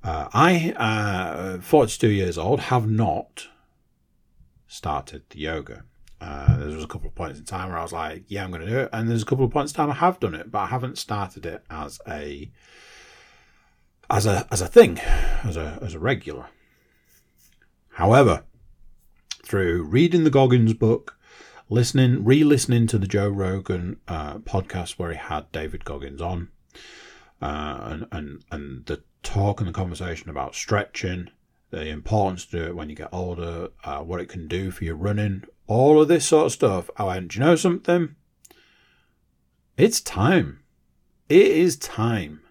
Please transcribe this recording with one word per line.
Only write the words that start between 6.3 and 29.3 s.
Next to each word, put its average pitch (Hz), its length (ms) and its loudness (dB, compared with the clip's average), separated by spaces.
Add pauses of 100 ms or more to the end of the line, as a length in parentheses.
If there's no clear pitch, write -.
there 73 120 -6
was 78 160 -8
a 78 40 -14
couple - 200 -10
of - 60 -10
points 78 240 -8
in 76 60 -20
time 92 240 -8
where 87 100 -6
I 82 40 -6
was 82 100 -10
like, 82 360 -8
"Yeah, 98 160 -8
I'm 92 60 -10
gonna 82 160 -10
do 113 120 -2
it." 135 140 -2
And 113 180 -2
there's 113 120 0
a 110 40 -8
couple 131 180 0
of 120 60 0
points 147 220 -2
in - 40 -10
time 147 140 0
I 143 40 -2
have 180 260 0
done 120 140 -4
it, - 160 -12
but 104 100 -4
I 95 60 -2
haven't 127 320 -6
started 101 460 -8
it 82 240 -10
as 76 400 -12
a, 73 420 -12 (1600)
as 104 160 2
a, 98 260 0
as 92 120 -2
a 90 60 -4
thing, 135 300 8 (460)
as 92 120 -4
a, 76 260 -8
as 107 120 -10
a 80 40 -12
regular. 78 480 -4 (1400)
However, 104 540 6 (1000)
through 87 380 0
reading 160 420 4
the 156 60 6
Goggins 123 440 6
book, - 440 0 (500)
listening, 123 560 2
re-listening 131 640 4
to 110 120 0
the 95 80 0
Joe 101 220 0
Rogan, 95 760 -4
uh, 76 320 -8
podcast 92 540 -6
where 85 200 -8
he 80 60 -10
had 76 340 -8
David 78 320 -10
Goggins 69 380 -10
on, 90 260 -6 (920)
uh, 73 400 -6
and, 73 280 -10
and, 73 400 -12
and 71 360 -12
the - 160 -8 (200)
talk 101 380 -2